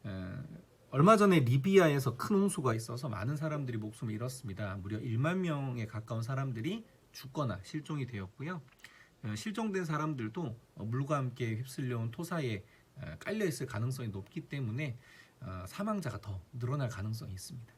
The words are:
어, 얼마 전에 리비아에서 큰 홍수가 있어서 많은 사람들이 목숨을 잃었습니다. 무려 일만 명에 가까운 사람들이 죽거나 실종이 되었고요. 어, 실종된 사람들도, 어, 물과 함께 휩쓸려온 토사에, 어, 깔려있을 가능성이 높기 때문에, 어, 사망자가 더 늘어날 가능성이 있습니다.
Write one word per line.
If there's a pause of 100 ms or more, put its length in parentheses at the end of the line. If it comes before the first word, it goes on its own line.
어, (500)
얼마
전에
리비아에서
큰
홍수가
있어서
많은
사람들이
목숨을
잃었습니다.
무려
일만
명에
가까운
사람들이 (260)
죽거나
실종이
되었고요. (640)
어,
실종된
사람들도, (160)
어,
물과
함께
휩쓸려온
토사에, (340)
어,
깔려있을
가능성이
높기
때문에, (420)
어,
사망자가
더 (120)
늘어날
가능성이
있습니다.